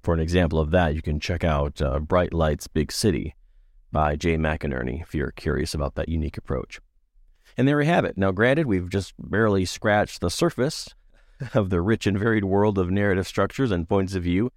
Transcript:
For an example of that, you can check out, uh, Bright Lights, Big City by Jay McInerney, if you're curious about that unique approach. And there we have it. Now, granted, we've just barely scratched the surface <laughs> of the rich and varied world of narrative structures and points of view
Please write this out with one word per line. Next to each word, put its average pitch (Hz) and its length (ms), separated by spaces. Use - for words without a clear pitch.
For 87 100
an 82 60
example 80 400
of 78 120
that, 85 240
you 80 60
can 76 200
check 90 240
out, 73 360
uh, 69 200
Bright 87 320
Lights, 78 340
Big 76 240
City 76 440
by 76 260
Jay 82 180
McInerney, 76 680
if - 140
you're 69 160
curious 73 420
about 71 220
that - 140
unique 78 280
approach. - 440
And 131 140
there 147 80
we 147 80
have 170 180
it. - 140
Now, 95 160
granted, 127 320
we've 92 240
just 95 280
barely 101 460
scratched 104 560
the 90 100
surface - 600
<laughs> - 300
of 104 160
the 92 100
rich 104 260
and 98 140
varied 107 240
world 98 340
of 90 140
narrative 98 360
structures 107 440
and 85 160
points 98 260
of 92 100
view 92 340